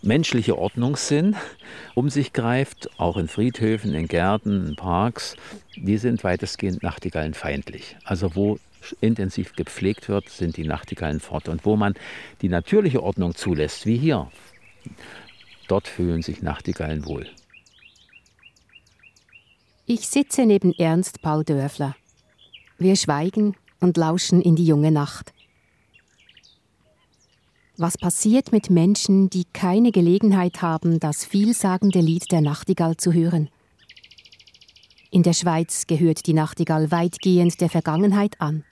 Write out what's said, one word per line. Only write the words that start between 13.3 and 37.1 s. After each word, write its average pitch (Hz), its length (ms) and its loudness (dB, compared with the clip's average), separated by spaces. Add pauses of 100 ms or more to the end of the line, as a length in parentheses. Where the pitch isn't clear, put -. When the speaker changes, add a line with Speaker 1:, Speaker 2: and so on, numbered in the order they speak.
Speaker 1:
zulässt, 76 500 -4
wie 113 120 0
hier, 123 340 -2 (1400)
dort 95 200 0
fühlen 85 340 -4
sich 82 200 -10
Nachtigallen 78 640 -6
wohl. 64 220 -10 (2500)
Speaker 2:
Ich 233 220 -4
sitze 277 380 0
neben 196 280 4
Ernst 165 480 0
Paul 156 220 -2
Dörfler. 143 520 -4 (840)
Wir 190 180 4
schweigen 190 600 0 (240)
und 180 180 4
lauschen 170 440 2
in 170 140 6
die 170 100 2
junge 151 260 4
Nacht. - 420 -2 (2500)
Was 170 200 2
passiert 214 540 2
mit 214 180 2
Menschen, 190 600 4
die 180 160 -2
keine 208 460 2
Gelegenheit 185 680 4
haben, 165 380 0
das 151 260 -4
vielsagende 196 760 2
Lied 165 320 2
der 170 100 4
Nachtigall 165 540 0
zu - 160 0
hören? 165 380 2 (1600)
In 175 100 6
der 170 100 4
Schweiz 170 540 -2
gehört 160 380 2
die 160 80 2
Nachtigall 156 560 0
weitgehend 175 680 2